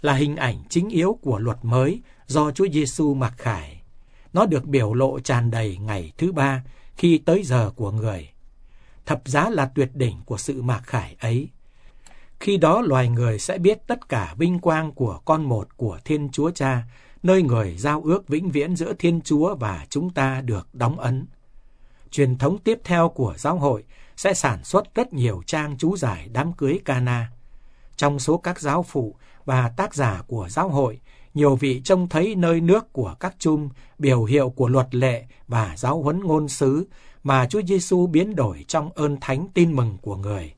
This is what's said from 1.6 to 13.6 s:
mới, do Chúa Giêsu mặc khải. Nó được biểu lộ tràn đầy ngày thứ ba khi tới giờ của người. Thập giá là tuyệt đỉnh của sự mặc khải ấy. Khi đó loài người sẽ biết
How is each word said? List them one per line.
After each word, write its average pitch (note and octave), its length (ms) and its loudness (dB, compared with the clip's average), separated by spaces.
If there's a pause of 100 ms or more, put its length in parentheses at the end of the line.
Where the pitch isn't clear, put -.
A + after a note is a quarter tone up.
mới, C3 400 0 (260)
do D3+ 240 2
Chúa F#3+ 220 0
Giêsu D3 400 0
mặc C3 240 -2
khải. D#2+ 440 -8 (520)
Nó G3 120 4
được C#3+ 200 0
biểu B2+ 280 2
lộ C3+ 260 2
tràn A#2+ 320 0
đầy G#2+ 260 -4
ngày G2+ 400 -8
thứ F3+ 140 0
ba C3+ 320 0 (320)
khi E3+ 220 6
tới F3 260 2
giờ B2 320 2
của G2+ 160 -4
người. G#2 380 -4 (760)
Thập C#3 200 -2
giá D3 240 2
là C#3+ 260 0
tuyệt C3 180 0
đỉnh A#2+ 320 -2
của G#2 120 -8
sự C3+ 240 -6
mặc A#2+ 240 -2
khải - 340 -6
ấy. A#2 300 -2 (920)
Khi G3+ 180 2
đó E3 240 6
loài C3 280 2
người A#2 300 0
sẽ - 180 -4
biết G3 200 4 (100)